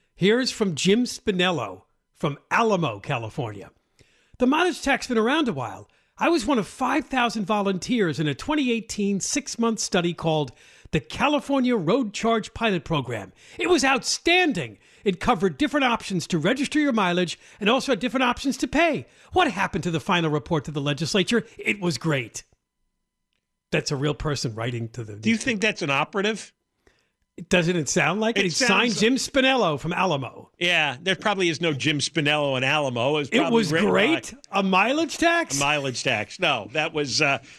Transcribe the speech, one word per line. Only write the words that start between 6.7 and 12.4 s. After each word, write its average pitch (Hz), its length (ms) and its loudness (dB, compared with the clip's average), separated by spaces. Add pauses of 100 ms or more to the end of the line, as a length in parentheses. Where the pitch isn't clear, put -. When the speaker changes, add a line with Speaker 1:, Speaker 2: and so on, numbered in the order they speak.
Speaker 1:
thousand 233 400 -2
volunteers 196 760 0
in 151 80 0
a 139 60 0
twenty 294 360 -2
eighteen 202 480 -2
six-month 226 600 -2
study 175 320 0
called 156 400 -2 (380)
the - 100 0
California 262 760 0
Road 208 380 0
Charge 226 400 -2